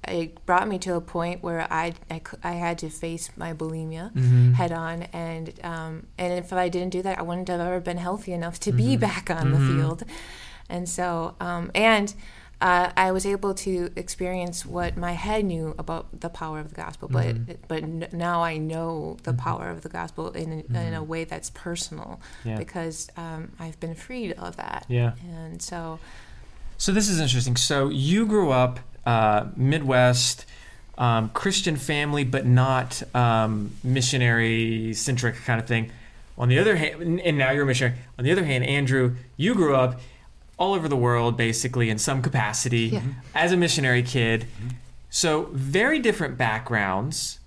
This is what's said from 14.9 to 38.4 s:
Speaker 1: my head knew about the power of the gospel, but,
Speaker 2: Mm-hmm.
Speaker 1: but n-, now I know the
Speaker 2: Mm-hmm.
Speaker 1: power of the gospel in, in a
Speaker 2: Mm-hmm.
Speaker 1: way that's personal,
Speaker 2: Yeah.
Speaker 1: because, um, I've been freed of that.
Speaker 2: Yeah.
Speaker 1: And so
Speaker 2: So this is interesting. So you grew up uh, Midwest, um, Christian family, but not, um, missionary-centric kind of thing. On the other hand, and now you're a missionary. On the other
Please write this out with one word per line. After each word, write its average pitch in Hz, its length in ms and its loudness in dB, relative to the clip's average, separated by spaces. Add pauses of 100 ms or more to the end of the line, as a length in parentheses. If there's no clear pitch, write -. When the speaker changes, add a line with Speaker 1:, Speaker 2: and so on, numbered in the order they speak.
Speaker 1:
my 175 160 -4
head 208 320 -2
knew 165 340 -4
about 165 420 -8
the 170 100 -8
power 156 300 -10
of 151 100 -10
the - 60 -18
gospel, - 360 -12
but, 120 220 4
Speaker 2:
Mm-hmm. 117 180 -6 (160)
Speaker 1:
but 156 140 -4
n-, 165 300 -8
now 170 300 0
I 165 160 -2
know 160 680 -6
the 123 80 -2
Speaker 2:
Mm-hmm. 123 80 0
Speaker 1:
power 170 300 -4
of - 120 -10
the - 80 -12
gospel - 400 -8
in, 160 220 -8
in 156 80 -6
a 139 100 -12 (300)
Speaker 2:
Mm-hmm. 151 80 -8
Speaker 1:
way 165 160 -4
that's 160 260 -10
personal, - 680 -10 (240)
Speaker 2:
Yeah. 113 120 -4
Speaker 1:
because, 165 600 -8
um, 165 440 -12
I've 160 200 -12
been 165 140 -8
freed 220 440 -8
of 87 180 -10
that. - 320 -10
Speaker 2:
Yeah. 120 240 2 (240)
Speaker 1:
And 165 240 -12
so 165 380 -10 (800)
Speaker 2:
So - 140 0
this 208 160 4
is 170 120 2
interesting. 123 360 2
So 139 320 2
you 160 380 2
grew 208 240 4
up 127 300 4 (260)
uh, 110 400 6 (100)
Midwest, 127 880 4 (520)
um, 113 320 4
Christian 180 460 0
family, 147 480 0
but 131 220 0
not, 127 560 4 (120)
um, 113 580 2 (100)
missionary-centric 117 1500 2
kind 113 240 0
of 117 60 -6
thing. 113 240 0 (460)
On 120 120 2
the 131 100 6
other 202 180 6
hand, 160 440 0
and 160 180 2
now 131 120 4
you're 143 120 2
a 139 40 4
missionary. 123 300 2 (220)
On 123 60 -2
the 147 80 6
other 185 120 4